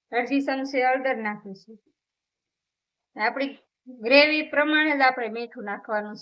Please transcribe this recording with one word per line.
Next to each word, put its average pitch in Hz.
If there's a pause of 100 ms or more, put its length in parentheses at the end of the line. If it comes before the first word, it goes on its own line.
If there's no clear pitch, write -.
(120)
અડધી 247
ચમચી 269
હળદર 262
નાખીશું. 208 (1400)
આપણી 262 (540)
ગ્રેવી 294
પ્રમાણે 302
જ 269
આપણે 254
મીઠું 233
નાખવાનું 208